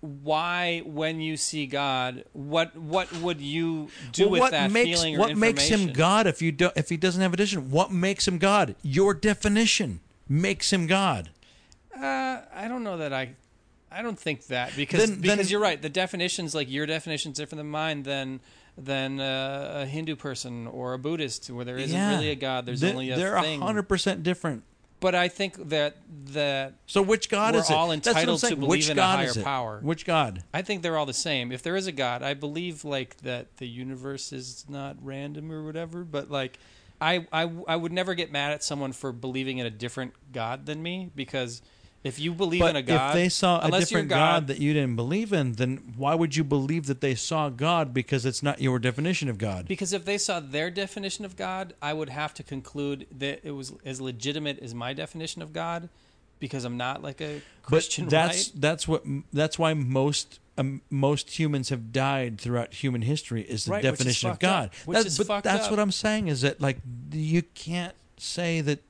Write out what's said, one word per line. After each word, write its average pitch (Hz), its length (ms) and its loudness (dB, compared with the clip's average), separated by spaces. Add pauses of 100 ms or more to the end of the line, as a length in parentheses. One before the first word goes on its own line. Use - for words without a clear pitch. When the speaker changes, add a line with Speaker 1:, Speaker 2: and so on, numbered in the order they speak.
Speaker 1:
why, 160 840 0
when 156 340 -2
you 156 180 -2
see 147 280 -2
God, 127 580 0 (100)
what, 156 420 -2
what 165 360 -2 (100)
would 170 200 -2
you 156 480 -2 (220)
do 165 120 4
Speaker 2:
Well, 202 80 6
Speaker 1:
with 180 100 6
Speaker 2:
what - 100 6
Speaker 1:
that 160 200 4
Speaker 2:
makes, 208 280 4
Speaker 1:
feeling 160 160 2
or 165 40 0
Speaker 2:
what 214 180 4
makes 220 300 4
him 226 140 4
Speaker 1:
information? 175 160 2
Speaker 2:
God 190 300 6
if 156 140 0
you 165 100 2
do, 170 240 4
if 151 140 -2
he 170 80 0
doesn't 180 240 2
have 185 120 4
a 170 40 -2
definition? 190 340 0
What 170 200 4
makes 190 360 2
him 185 100 2
God? 190 440 4
Your 185 320 6
definition 202 840 2 (280)
makes 175 460 2
him 175 140 4
God. 170 420 2 (680)
Speaker 1:
Uh, 262 460 -2 (140)
I 196 140 -8
don't 247 140 -6
know 196 140 -4
that 151 140 -4
I, 131 200 -2 (600)
I 180 100 -10
don't 226 160 -6
think 147 300 -6
that 123 280 -2
because, 170 340 4
Speaker 2:
Then, 196 100 -4
Speaker 1:
because 190 180 4
Speaker 2:
then 196 100 2
Speaker 1:
you're 202 120 2
right. 175 220 2
The 156 80 -4
definitions, 175 640 -2
like, 143 140 -2
your 139 160 -2
definition's 151 520 -4
different 151 220 -8
than 151 100 -8
mine, 151 340 -4
than, 135 360 -4 (380)
than, 135 420 -4
uh, 135 640 -4
a 135 40 -4
Hindu 156 300 -4
person 123 520 -8
or 127 260 -6
a 127 60 -6
Buddhist, 147 520 -4
where 120 140 -8
there 123 120 -8
isn't 143 200 -2
Speaker 2:
Yeah. 202 140 2
Speaker 1:
really 156 180 2
a 151 60 -2
God. 131 300 -4
There's 123 140 -4
Speaker 2:
They, 170 120 2
Speaker 1:
only 247 200 -2
a 127 60 0
Speaker 2:
they're 190 240 2
Speaker 1:
thing. 156 200 -2
Speaker 2:
a 147 40 -2
hundred 208 240 0
percent 180 340 0
different. 160 400 -2 (380)
Speaker 1:
But 185 140 2
I 180 140 4
think 185 400 -6
that, 147 260 2 (360)
that 139 420 -2 (120)
Speaker 2:
So - 160 2
which 202 280 4
God 214 240 4
Speaker 1:
we're 226 80 4
Speaker 2:
is 160 80 0
it? 156 40 6
Speaker 1:
all 160 140 4
Speaker 2:
That's 156 180 0
what 233 100 4
I'm - 40 6
Speaker 1:
entitled 170 220 4
Speaker 2:
saying. 240 100 2
Speaker 1:
to - 80 0
believe 143 100 2
Speaker 2:
Which 156 200 4
Speaker 1:
in 151 80 2
Speaker 2:
God 185 220 4
Speaker 1:
a 135 40 2
Speaker 2:
is 127 120 0
Speaker 1:
higher 110 60 -2
Speaker 2:
it? 98 40 -2
Speaker 1:
power. 117 360 -2
Speaker 2:
Which 156 240 -2
God? 123 380 2 (100)
Speaker 1:
I 160 80 -2
think 190 220 -4
they're 165 140 0
all 151 80 2
the 135 80 -6
same. 127 400 -2
If 127 100 -8
there 170 140 -2
is 190 100 -2
a 175 60 -6
God, 127 280 0
I 139 120 -2
believe, 151 520 -6
like, 135 380 -6
that 123 340 -8
the 127 100 -10
universe 127 680 -10
is 127 360 -12
not 139 320 -10
random 143 500 -10
or 156 120 -8
whatever, 165 400 -8
but, 151 260 -6
like, 135 300 -4 (420)
I, 165 300 2
I, 165 180 0 (180)
I 160 100 0
would 170 160 -2
never 185 200 0
get 170 180 -4
mad 143 220 0
at 147 100 -6
someone 143 300 -4
for 135 180 -6
believing 131 460 -4
in 127 80 -2
a 117 60 -2
different 120 420 -6 (200)
God 127 320 -4
than 151 180 -6
me, 180 320 -6
because 123 460 -4 (400)
if 131 160 -6
you 160 160 -2
believe 175 280 2
Speaker 2:
But 170 80 8
Speaker 1:
in 160 80 2
a 139 40 0
God, 135 280 4
Speaker 2:
if 151 40 2
they 175 140 6
saw 175 320 4
a 160 60 -2
Speaker 1:
unless 180 260 4
you're 196 120 4
Speaker 2:
different 147 60 -2
God 165 80 4
Speaker 1:
God 160 300 4
Speaker 2:
that 135 120 -4
you 147 140 4
didn't 135 220 2
believe 180 380 0
in, 139 200 2
then 123 440 -2
why 139 180 2
would 165 180 2
you 151 120 2
believe 143 400 2
that 135 160 -2
they 139 120 2
saw 151 360 0
God? 143 440 0
Because 127 320 0
it's 131 160 -2
not 143 200 -2
your 127 180 2
definition 139 480 0
of 117 100 -2
God. 95 300 -4
Speaker 1:
Because 185 240 -4
if 185 140 -4
they 202 120 -2
saw 196 220 -2
their 151 320 -4
definition 196 540 -6
of 185 100 -12
God, 185 460 -6
I 147 100 -2
would 156 160 -2
have 147 280 -6
to - 80 -14
conclude 143 640 -6 (120)
that 139 260 -6
it 151 80 -10
was 135 220 -10 (100)
as 135 160 -8
legitimate 135 600 -6
as 117 140 -12
my 120 200 -6
definition 160 480 -8
of 156 100 -12
God, 170 380 -6 (500)
because 135 240 -6
I'm 120 140 -4
not, 127 260 -4
like, 143 160 -10
a 147 220 -8 (220)
Speaker 2:
But - 40 -20
Speaker 1:
Christian, - 400 2
Speaker 2:
that's, 175 400 2
Speaker 1:
right? - 140 -8
Speaker 2:
that's 151 260 0
what, 160 160 0 (300)
that's 151 260 0
why 160 140 4
most, 135 640 0 (180)
um, 135 320 -2
most 143 480 0
humans 147 300 0
have 117 240 -4
died 131 480 0
throughout 120 360 -2
human 123 260 -2
history 120 400 -2
is 110 240 -4
the - 60 -2
Speaker 1:
Right, 202 120 0
which 131 80 4
is 127 60 -2
Speaker 2:
definition 127 320 0
of 175 60 -2
Speaker 1:
fucked - 100 -4
up. 185 40 6
Speaker 2:
God. 170 200 2 (160)
Speaker 1:
Which 175 140 2
Speaker 2:
That, 226 60 4
Speaker 1:
is 160 120 -4
Speaker 2:
but 208 100 2
Speaker 1:
fucked 202 160 0
Speaker 2:
that's 214 220 2
Speaker 1:
up. 202 60 0
Speaker 2:
what 214 100 2
I'm 202 100 2
saying 214 380 0
is 139 140 0
that, 139 180 2
like, 135 160 2 (340)
you 156 300 2
can't 175 520 -6 (220)
say 170 460 -2
that 143 280 0